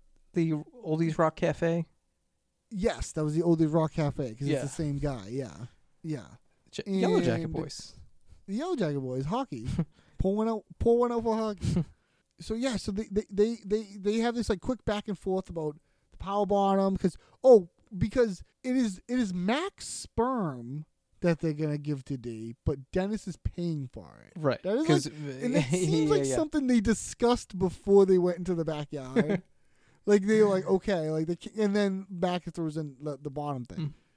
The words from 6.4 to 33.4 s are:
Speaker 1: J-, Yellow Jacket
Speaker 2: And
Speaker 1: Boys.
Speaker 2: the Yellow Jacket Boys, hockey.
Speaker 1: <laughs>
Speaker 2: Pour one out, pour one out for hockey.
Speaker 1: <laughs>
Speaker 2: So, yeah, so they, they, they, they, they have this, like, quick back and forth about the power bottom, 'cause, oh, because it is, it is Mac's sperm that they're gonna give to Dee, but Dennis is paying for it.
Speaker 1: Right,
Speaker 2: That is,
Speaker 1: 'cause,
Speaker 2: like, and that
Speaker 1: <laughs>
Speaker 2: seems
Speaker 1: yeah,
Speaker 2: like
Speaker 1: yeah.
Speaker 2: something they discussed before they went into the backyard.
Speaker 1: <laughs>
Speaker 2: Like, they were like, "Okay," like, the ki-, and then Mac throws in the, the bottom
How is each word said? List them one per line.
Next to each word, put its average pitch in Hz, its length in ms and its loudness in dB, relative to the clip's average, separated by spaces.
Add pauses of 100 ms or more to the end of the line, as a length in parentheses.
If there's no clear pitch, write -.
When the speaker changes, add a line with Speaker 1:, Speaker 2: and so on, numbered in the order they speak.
Speaker 1:
J-, - 160 -10
Yellow 185 340 2
Jacket 165 240 0
Speaker 2:
And 160 80 -6
Speaker 1:
Boys. - 420 -8 (520)
Speaker 2:
the 196 80 -6
Yellow 330 220 -4
Jacket 151 240 -2
Boys, 131 260 -4
hockey. 156 420 -6
Speaker 1:
<laughs> - 500 -6
Speaker 2:
Pour 190 180 2
one 220 120 2
out, 220 160 -4 (140)
pour 233 200 6
one 240 140 4
out 233 100 0
for 226 140 2
hockey. 208 540 -2
Speaker 1:
<laughs> - 40 -20 (460)
Speaker 2:
So, - 140 -6
yeah, 240 240 0
so - 120 -6
they, 208 220 -4
they, 202 180 0
they, 220 340 2
they, 208 180 0 (180)
they 208 180 0
have 233 160 2
this, 240 160 -2
like, 196 100 -2
quick - 240 -4
back 208 220 -2
and 202 100 -4
forth 190 320 -2
about 156 280 -6 (340)
the - 60 -20
power 202 280 -2
bottom, 196 520 4
'cause, - 200 -2 (280)
oh, 220 240 10 (280)
because 214 460 0 (220)
it 254 120 0
is, 220 300 0
it 254 140 0
is 196 120 -2
Mac's 233 540 -2
sperm 156 1000 -4 (360)
that 170 180 2
they're 160 140 -2
gonna 147 260 -4
give 143 280 -6
to 139 100 -6
Dee, 113 400 -10 (100)
but 139 240 -4
Dennis 196 380 -2
is 175 80 -10
paying 160 500 -6
for 85 400 -18
it. - 120 -20
Speaker 1:
Right, 143 260 0
Speaker 2:
That 208 140 0
is, 320 80 0
Speaker 1:
'cause, 151 200 4
Speaker 2:
like, 143 380 -10
and 247 100 0
that 147 100 4
Speaker 1:
<laughs> 123 60 -6
Speaker 2:
seems 311 400 2
Speaker 1:
yeah, - 60 6
Speaker 2:
like 277 100 2
Speaker 1:
yeah. 262 80 0
Speaker 2:
something 311 320 0
they 247 140 4
discussed 226 760 0
before 190 480 4
they 185 140 6
went 175 200 0
into 180 180 -4
the 165 80 -2
backyard. 151 840 -2
Speaker 1:
<laughs> - 40 -20 (540)
Speaker 2:
Like, 208 200 4
they 214 160 6
were 202 80 6
like, 190 160 0
"Okay," 180 440 0
like, 156 180 -2
the 175 80 -2
ki-, - 160 -14 (100)
and 202 120 2
then 196 360 0
Mac 180 420 -4
throws 160 240 -6
in 147 240 -6
the, 143 160 -8
the 143 140 -12
bottom 139 340 -6